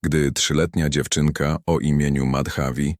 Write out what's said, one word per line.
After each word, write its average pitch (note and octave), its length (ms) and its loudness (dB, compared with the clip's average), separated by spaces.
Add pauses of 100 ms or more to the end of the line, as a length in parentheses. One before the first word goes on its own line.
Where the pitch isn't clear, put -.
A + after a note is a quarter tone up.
gdy D2 280 2
trzyletnia D#2 560 0
dziewczynka D2 760 0
o E2 120 2
imieniu C#2+ 480 2
Madhavi C2+ 720 -2